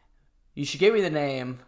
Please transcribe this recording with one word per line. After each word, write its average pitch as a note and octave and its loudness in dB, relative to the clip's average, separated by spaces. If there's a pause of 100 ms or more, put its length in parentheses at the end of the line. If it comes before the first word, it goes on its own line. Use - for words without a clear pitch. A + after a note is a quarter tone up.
(560)
you C#3+ -4
should C#3 -8
give G3+ 6
me G#3+ 4
the F3+ 0
name, C3+ -4